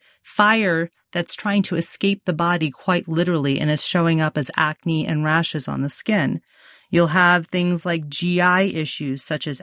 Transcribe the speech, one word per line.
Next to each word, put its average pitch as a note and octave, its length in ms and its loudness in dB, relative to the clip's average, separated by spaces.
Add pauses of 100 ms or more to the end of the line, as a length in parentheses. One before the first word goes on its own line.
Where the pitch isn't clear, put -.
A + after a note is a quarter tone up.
(200)
fire G#3 680 2 (220)
that's F3 220 -4
trying G3+ 280 0
to F3+ 140 -6
escape G3 480 -2
the F3+ 80 0
body E3 380 0
quite - 380 -2
literally, D#3+ 500 0
and D3+ 120 0
it's D3+ 140 -2
showing E3 360 2
up D#3 180 -2
as C#3 180 -2
acne D#3+ 500 0
and D3+ 180 -2
rashes D#3 420 -2
on C3+ 160 -4
the C#3+ 80 -2
skin. F3 500 -2 (480)
You'll E3+ 200 4
have F3 380 4
things F3 400 0
like E3 220 -4
G F3 320 0
I F3+ 220 4
issues D3+ 600 -4
such - 240 -6
as C#3+ 160 -6